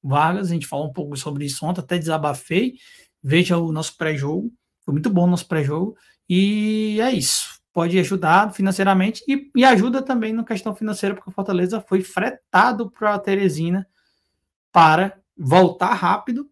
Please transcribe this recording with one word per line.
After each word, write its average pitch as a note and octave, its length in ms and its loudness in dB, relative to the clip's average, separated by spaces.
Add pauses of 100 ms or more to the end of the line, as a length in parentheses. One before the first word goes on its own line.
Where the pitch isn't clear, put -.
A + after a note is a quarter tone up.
Vargas, E3 480 0
a E3+ 40 -2
gente D3 120 -4
falou D3+ 200 -6
um C#3 60 -10
pouco D3 240 -8
sobre D3 280 -8
isso C#3 220 -8
ontem, F3+ 140 -4
até F3 180 -4
desabafei, D#3+ 760 -2 (480)
veja E3+ 360 2
o E3 140 -2
nosso D#3 240 -6
pré-jogo, D#3 560 -4 (320)
foi D3 80 -4
muito D3+ 180 -2
bom F3 140 4
o - 20 4
nosso F3 220 0
pré-jogo, D#3+ 480 -2 (320)
e G#3+ 720 0
é B3+ 100 2
isso, - 500 -4 (120)
pode E3+ 260 0
ajudar F#3 560 2
financeiramente G3 760 0
e, C#4 260 -4
e B3 100 6
ajuda B3 360 4
também A#3 320 -2
na A3+ 120 -4
questão G#3+ 300 -6
financeira, G#3 400 -4
porque - 140 -16
o F3+ 40 -18
Fortaleza F#3+ 480 -2
foi F#3+ 200 0
fretado A3 920 0
pra G#3 280 -2
Teresina F#3+ 680 -2 (840)
para E3+ 460 4 (180)
voltar F3+ 580 2
rápido G#3+ 580 -4